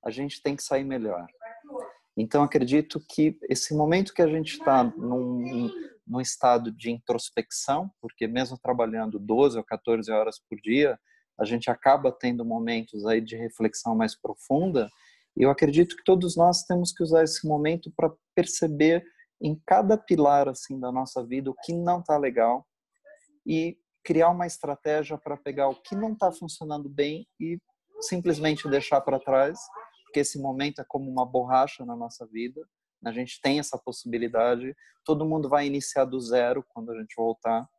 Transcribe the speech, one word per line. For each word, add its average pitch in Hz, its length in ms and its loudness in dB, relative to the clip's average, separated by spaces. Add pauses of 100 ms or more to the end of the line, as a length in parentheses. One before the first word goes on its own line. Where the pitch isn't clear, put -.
A 120 40 -4
gente 135 320 -8
tem 143 140 -2
que - 80 -12
sair 139 220 0
melhor. 110 420 -6 (880)
Então, 147 280 2
acredito 143 680 0
que 156 280 0 (120)
esse - 260 -2
momento 165 380 2
que - 80 2
a 165 60 8
gente 156 320 -2
tá 131 260 4
num, 123 840 -4 (380)
num 127 140 -4
estado 120 500 2
de 113 200 -8
introspecção, 123 1080 -4
porque - 260 -8
mesmo 123 320 -4
trabalhando 113 640 -2
doze 117 380 4
ou 110 80 -6
quatorze 113 460 -2
horas 110 280 0 (100)
por 107 120 -10
dia, 131 360 2 (400)
a 104 60 -2
gente 117 260 -2
acaba 135 400 4
tendo 120 360 -2
momentos 113 600 -4
aí 110 140 2
de 113 160 -8
reflexão 113 600 -4
mais 110 220 2
profunda, 139 720 -2 (480)
e - 60 6
eu 139 80 6
acredito 156 440 4
que - 80 -20
todos 180 320 4
nós 170 280 4
temos 175 280 0
que - 120 -4
usar 160 200 6
esse 160 240 -2
momento 156 480 -2
pra 160 160 0 (240)
perceber 165 680 2 (340)
em 156 260 -2
cada 202 320 4
pilar, 143 520 4
assim, 135 300 -10
da 127 120 -6
nossa 131 320 -4
vida 131 280 -6
o - 120 -8
que - 80 -6
não 175 320 0
tá 151 140 2
legal 123 480 2 (800)
e 160 320 -2 (260)
criar 165 280 4
uma 180 160 -2
estratégia 151 680 -4
pra 147 200 -10
pegar 139 320 -2
o - 120 -8
que - 140 -10
não 220 180 -4
tá 202 180 0
funcionando 151 580 -10
bem 147 360 -4 (140)
e 165 180 -6 (440)
simplesmente 156 680 -2
deixar 139 320 2
pra 135 200 -2
trás, 139 380 2 (460)
porque - 160 -2
esse 143 220 -2
momento 139 400 -6
é - 40 -12
como 135 240 -8
uma 131 160 0
borracha 131 600 0
na 120 100 -10
nossa 117 300 -12
vida, 120 340 -8 (460)
a 113 60 -4
gente 123 280 -8
tem 143 200 2
essa 143 180 -6
possibilidade, 120 1000 -2 (300)
todo 156 200 0
mundo 156 220 0
vai 143 180 2
iniciar 139 380 -2
do 131 160 -2
zero 123 480 0
quando 117 240 -12
a 113 80 -10
gente 110 160 -14
voltar 113 500 -2 (120)